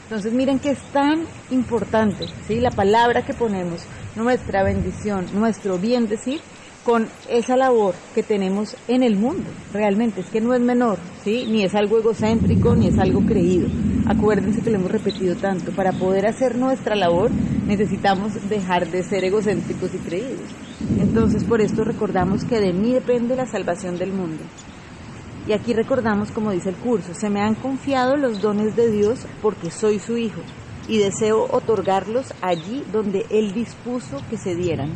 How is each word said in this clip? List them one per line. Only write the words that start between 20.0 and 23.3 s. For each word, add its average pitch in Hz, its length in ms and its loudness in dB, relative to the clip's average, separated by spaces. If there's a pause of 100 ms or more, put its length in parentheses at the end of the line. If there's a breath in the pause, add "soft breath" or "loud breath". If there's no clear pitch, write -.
Entonces, 220 440 2
por 220 180 2
esto 220 200 0
recordamos 190 600 0
que 226 160 0
de 185 140 2
mí 220 180 2
depende 247 420 2